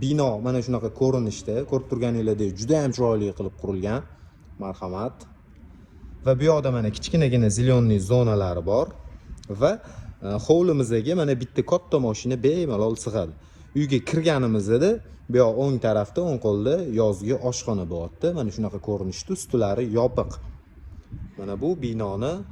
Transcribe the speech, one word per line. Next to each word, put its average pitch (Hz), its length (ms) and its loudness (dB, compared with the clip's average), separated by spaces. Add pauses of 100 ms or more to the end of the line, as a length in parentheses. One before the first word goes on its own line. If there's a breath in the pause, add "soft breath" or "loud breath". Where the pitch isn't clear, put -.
Bino 139 300 2 (120)
mana 127 160 0
shunaqa 113 320 -2
ko'rinishda, 120 600 0 (160)
ko'rib 131 220 -2
turganinglardek, 113 580 0 (100)
juda 147 240 2
ham 131 80 0
chiroyli 113 360 0 (100)
qilib 95 240 -6
qurilgan. 101 400 -4 (600 soft breath)
Marhamat. 95 520 -8 (1120)
Va 131 140 6
bu 139 40 -2
yoqda, 151 320 4
mana, 107 200 0
kichkinagina 123 640 4
zilyonniy 120 520 6
zonalari 101 600 2
bor 139 160 4 (760 loud breath)
va, 156 100 6 (540 loud breath)
e, - 20 -6 (200)
hovlimizga, 147 720 4
mana, 143 120 2 (100)
bitta - 280 -2
katta 175 320 0
mashina 120 400 -2
bemalol 127 520 0 (100)
sig'adi. 98 280 -4 (460 loud breath)
Uyga 139 200 2 (100)
kirganimizda 131 840 2 (400 loud breath)
bu 123 120 4
yoq 113 200 2
o'ng 135 220 0
tarafda, 107 340 0 (100)
o'ng 131 160 -2
qo'lda 107 300 2 (240)
yozgi 107 360 0 (140)
oshxona 104 440 -4
bo'lyapti. 85 340 -6 (100)
Mana 113 140 -2
shunaqa 104 280 -6 (100)
ko'rinishda, 95 400 -6 (100)
ustilari 113 460 0 (140)
yopiq. 120 320 0 (1080)
Mana 98 220 -8
bu 151 80 0 (140)
binoni 113 500 -4 (180)